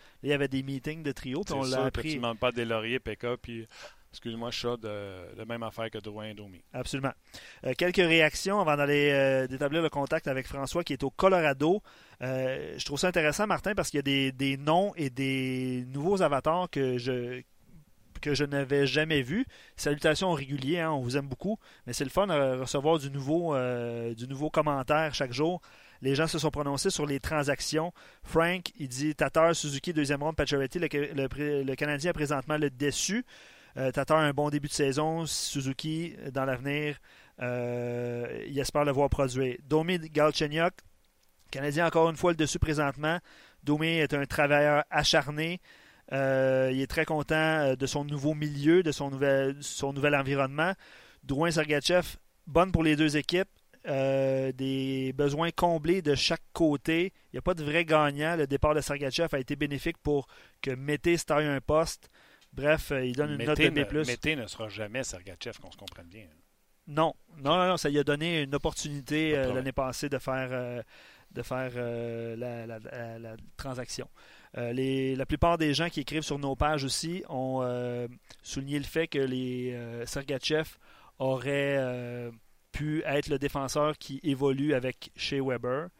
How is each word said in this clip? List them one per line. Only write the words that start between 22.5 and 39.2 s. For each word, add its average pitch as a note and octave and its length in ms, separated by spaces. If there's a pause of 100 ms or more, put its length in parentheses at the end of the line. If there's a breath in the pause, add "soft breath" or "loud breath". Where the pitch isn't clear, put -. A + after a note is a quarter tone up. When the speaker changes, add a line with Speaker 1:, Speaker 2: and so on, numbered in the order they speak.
Speaker 1:
recevoir D3 380
du C#3 120
nouveau, D3+ 420
euh, A#2+ 600
du A#2+ 160
nouveau C#3 200
commentaire D3 640
chaque B2+ 200
jour. E3 260 (420 soft breath)
Les C3+ 140
gens D#3+ 120
se D#3 120
sont D3+ 120
prononcés C#3+ 380
sur D3 160
les C#3 140
transactions. D3+ 720 (320 soft breath)
Frank, E3+ 540
il C#3+ 100
dit C#3+ 260
Tatar, D#3+ 400
Suzuki, D3 380
deuxième C#3+ 320
ronde, D#3+ 140
Pacioretty. C#3 420
Le, E3 80
le, C#3+ 760
le C3 120
Canadien D3 360
a - 20
présentement D3+ 440
le D3+ 120
déçu. C#3+ 560 (520 soft breath)
Euh, C3 140
Tatar C#3+ 280
a - 20
un D3 100
bon D3 180
début D3 200
de - 40
saison. D#3 520
Suzuki, D3 880 (160)
dans C3+ 140
l'avenir, C#3+ 520 (440 soft breath)
euh, A#2+ 1080
il C#3 100
espère D3 280
le C#3+ 80
voir C#3 160
produire. C3 560